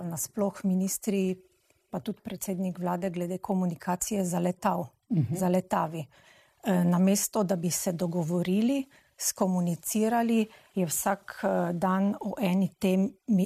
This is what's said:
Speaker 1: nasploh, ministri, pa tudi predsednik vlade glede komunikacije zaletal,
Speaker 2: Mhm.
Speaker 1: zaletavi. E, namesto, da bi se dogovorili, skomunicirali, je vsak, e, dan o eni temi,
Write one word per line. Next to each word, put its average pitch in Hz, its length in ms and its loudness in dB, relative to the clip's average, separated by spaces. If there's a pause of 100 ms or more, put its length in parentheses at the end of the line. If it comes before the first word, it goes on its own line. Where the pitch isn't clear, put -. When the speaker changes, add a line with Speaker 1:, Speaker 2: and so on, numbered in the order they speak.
Speaker 1:
nasploh, 185 640 -4
ministri, 190 720 0 (560)
pa 185 80 -6
tudi - 200 -8
predsednik 185 560 -6
vlade 175 320 -2
glede 175 300 -4
komunikacije 185 840 -2
zaletal, 175 640 0 (180)
Speaker 2:
Mhm. 156 280 0
Speaker 1:
zaletavi. 180 680 0 (600)
E, 214 80 2 (100)
namesto, 190 600 4
da 180 120 0
bi 170 140 -2
se - 220 -2
dogovorili, 180 880 0 (640)
skomunicirali, 220 920 0 (300)
je 190 140 0
vsak, - 560 -4
e, 202 80 0 (220)
dan 190 460 2
o - 200 -6
eni 185 340 2
temi, 190 400 2 (360)